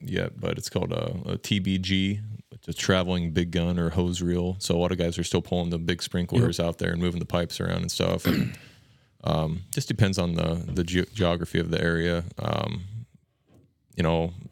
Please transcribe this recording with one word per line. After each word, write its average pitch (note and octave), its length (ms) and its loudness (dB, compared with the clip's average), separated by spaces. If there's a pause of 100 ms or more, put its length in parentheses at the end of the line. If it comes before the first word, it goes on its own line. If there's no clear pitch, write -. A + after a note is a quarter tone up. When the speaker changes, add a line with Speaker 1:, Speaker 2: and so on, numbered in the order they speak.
Speaker 1:
yet, F2+ 360 -4
but E2+ 200 -2
it's - 100 -8
called F2+ 240 -2
a, E2 260 -4 (140)
a F2 60 -4
T G#2 220 0
B F#2+ 180 2
G. F#2+ 420 0 (320)
It's - 160 -20
a E2+ 60 -4
traveling F2+ 580 2
big F2 180 2
gun F2 280 2
or E2+ 120 2
hose F2 320 2
reel. F2 380 0
So F2+ 140 0
a E2+ 40 4
lot F2 120 4
of F#2 80 0
guys E2+ 200 0
are E2+ 60 0
still F2 180 2
pulling F2 280 0
the E2+ 80 0
big E2 240 0
sprinklers F2 560 2
Speaker 2:
Yep. E2+ 100 2
Speaker 1:
out E2+ 100 -4
there F2 140 0
and E2+ 80 0
moving F2 200 0
the E2 60 -4
pipes F2 340 -2
around F2 220 0
and F2 80 -4
stuff. F2 360 0
And, - 320 0 (320)
<clears throat> - 340 -20
um, D#2+ 380 0 (100)
just - 160 -2
depends G2 300 4
on F2 160 2
the, E2 320 0
the F2+ 160 0
ge-, F2 320 0
geography F2 460 0
of E2+ 100 -2
the E2 100 0
area. E2+ 440 0 (140)
Um, D2+ 460 -4 (1080)
you F2 80 0
know, E2 300 2 (200)